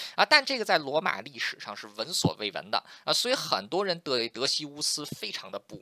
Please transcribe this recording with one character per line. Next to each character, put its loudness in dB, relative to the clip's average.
啊。 6
但 6
这 -2
个 -2
在 6
罗 0
马 0
历 -14
史 -4
上 -8
是 -12
闻 -6
所 2
未 -2
闻 -6
的 2
啊， 2
所 2
以 4
很 0
多 0
人 0
对 0
德 -2
西 0
乌 -10
斯 0
非 -8
常 -10
的 -8
不 -14